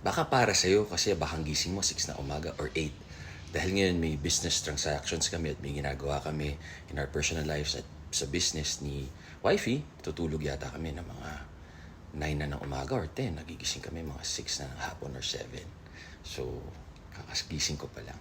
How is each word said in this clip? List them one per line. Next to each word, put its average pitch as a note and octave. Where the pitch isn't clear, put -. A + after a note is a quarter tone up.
Baka D3
para A#2+
sa'yo F#2+
kasi F#2+
baka D#2
ang D#2
gising D#2
mo F#2+
six -
na -
umaga G#2
or D#2+
eight. D2+
Dahil F2+
ngayon F#2+
may E2
business D#2+
transactions D2+
kami D#2+
at -
may C#2+
ginagawa C#2
kami D2+
in D2+
our C#2+
personal D#2
lives D2
at -
sa -
business D2+
ni C#2
wifey, C#3+
tutulog D#2
yata C#2
kami D2+
ng D#2+
mga D2
nine D2
na D2
ng C#2
umaga C2+
or F2+
ten. G2
Nagigising -
kami E2
mga C#2
six -
na C#2
ng C2
hapon -
or C2
seven. -
So, B1
kakasgising -
ko -
pa -
lang. B1